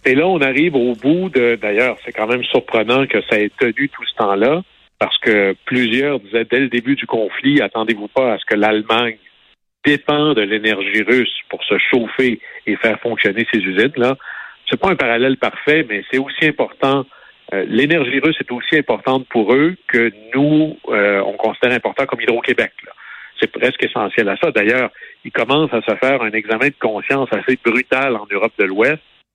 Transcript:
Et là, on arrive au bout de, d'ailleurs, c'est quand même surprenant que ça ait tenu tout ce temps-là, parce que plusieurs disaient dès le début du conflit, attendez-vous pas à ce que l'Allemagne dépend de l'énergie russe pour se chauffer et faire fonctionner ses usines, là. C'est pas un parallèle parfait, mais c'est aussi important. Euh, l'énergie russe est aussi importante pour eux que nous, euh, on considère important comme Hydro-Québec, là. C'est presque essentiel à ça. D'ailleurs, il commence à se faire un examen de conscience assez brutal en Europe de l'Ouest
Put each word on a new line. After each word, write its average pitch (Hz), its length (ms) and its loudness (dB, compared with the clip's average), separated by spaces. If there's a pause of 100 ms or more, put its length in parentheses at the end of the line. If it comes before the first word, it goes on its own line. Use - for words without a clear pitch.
Et 131 80 4
là, 156 140 2
on 180 120 0
arrive 143 360 0
au 123 180 0
bout 165 360 0
de, 120 300 2
d'ailleurs, 107 440 0
c'est 120 80 -12
quand 107 160 -4
même 123 160 -2
surprenant 120 640 0
que 104 200 0
ça 110 120 2
ait 104 180 0
tenu 135 300 0
tout - 180 -12
ce - 80 -8
temps-là, 113 480 0 (380)
parce - 180 0
que 101 460 2
plusieurs 127 560 0
disaient 113 240 -2
dès 123 160 0
le 131 80 0
début 120 260 0
du 117 120 -6
conflit, 123 540 0
attendez-vous 107 460 -2
pas 123 280 0
à 98 40 -6
ce - 60 -10
que 113 100 0
l'Allemagne 107 640 0 (680)
dépend 147 480 2
de 110 100 2
l'énergie 104 600 0
russe 113 320 0 (140)
pour - 160 -10
se 101 120 0 (140)
chauffer 123 480 0 (300)
et 101 80 0
faire 110 240 -2
fonctionner 107 520 -2
ses 113 60 2
usines, 98 380 0
là. 127 200 0 (540)
C'est 127 100 -2
pas 190 100 2
un 170 60 2
parallèle 127 420 0
parfait, 147 500 0
mais 101 220 -4
c'est 131 80 0
aussi 135 260 -4
important. 135 600 0 (480)
Euh, 95 160 -2
l'énergie 135 520 2
russe 156 180 0
est 127 140 -6
aussi 123 240 -2
importante 131 520 0
pour 113 260 2
eux 156 200 4 (140)
que 117 240 2 (220)
nous, 151 420 4 (120)
euh, 101 380 2
on 101 80 -4
considère 110 380 0
important 120 340 -2
comme 120 140 -6
Hydro-Québec, 117 520 0 (120)
là. - 80 -20 (480)
C'est - 100 0
presque - 320 -2
essentiel 113 460 0
à 95 80 -2
ça. 165 160 0
D'ailleurs, 113 380 2 (340)
il 120 80 -14
commence 135 400 0
à 113 100 0
se 107 140 0
faire 131 260 0
un 110 80 -2
examen 110 380 0
de 139 100 -4
conscience 120 540 -2
assez 113 320 0
brutal 127 500 0
en 107 160 -8
Europe 101 280 -2
de 104 60 4
l'Ouest 113 380 0 (320)